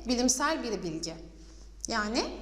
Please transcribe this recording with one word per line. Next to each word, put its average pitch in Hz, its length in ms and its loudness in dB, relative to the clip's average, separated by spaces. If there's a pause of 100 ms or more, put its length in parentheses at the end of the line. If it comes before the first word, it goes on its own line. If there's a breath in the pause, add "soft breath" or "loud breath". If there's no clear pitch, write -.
Bilimsel 254 540 4
bir 214 200 -2
bilgi. 160 320 -4 (760 loud breath)
Yani 226 540 2